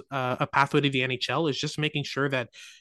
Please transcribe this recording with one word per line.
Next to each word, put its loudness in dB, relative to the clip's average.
a, -2
a 0
pathway 4
to 4
the 0
N 0
H -4
L 0
is -2
just -4
making -2
sure 0
that -2